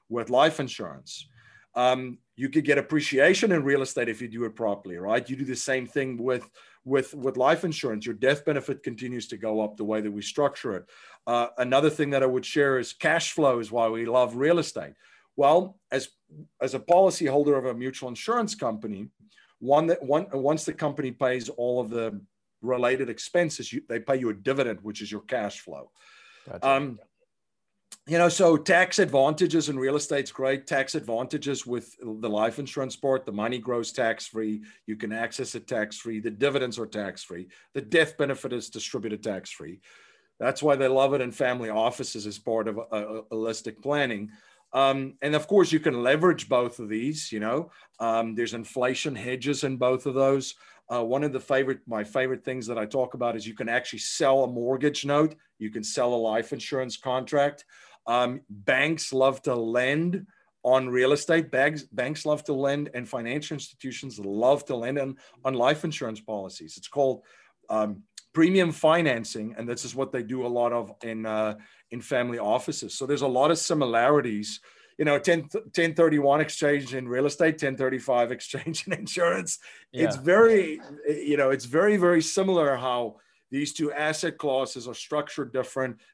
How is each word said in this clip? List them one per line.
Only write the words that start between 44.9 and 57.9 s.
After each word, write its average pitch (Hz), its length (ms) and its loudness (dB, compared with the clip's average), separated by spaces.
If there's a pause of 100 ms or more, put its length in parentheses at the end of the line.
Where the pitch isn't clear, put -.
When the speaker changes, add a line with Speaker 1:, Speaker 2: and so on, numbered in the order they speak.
Speaker 1:
and 147 140 0
of 151 120 0
course, 190 260 4
you 156 80 4
can 127 220 0
leverage 147 460 4
both 120 300 0
of 110 100 -10
these, 123 420 -4
you 107 100 -6
know. 127 300 -2 (280)
Um, 113 360 0
there's 117 200 -2
inflation 123 600 -2
hedges 123 500 -4
in 131 120 -2
both 127 300 2
of 131 80 -2
those. 135 400 2 (340)
Uh, 120 160 -2
one 131 180 0
of 147 100 -2
the 131 80 -4
favorite, 135 460 0
my 110 160 -4
favorite 131 420 -2
things 127 220 -6
that 117 120 -4
I 107 80 -2
talk 127 280 -2
about 120 220 -2
is 104 100 -10
you 110 80 -10
can 113 140 -6
actually 120 320 -2
sell 135 440 4
a 123 40 2
mortgage 127 560 0
note. 151 320 2 (220)
You 107 120 -6
can 110 140 -8
sell 123 300 -2
a - 20 2
life 113 360 -2
insurance 127 440 -6
contract. 139 680 0 (420)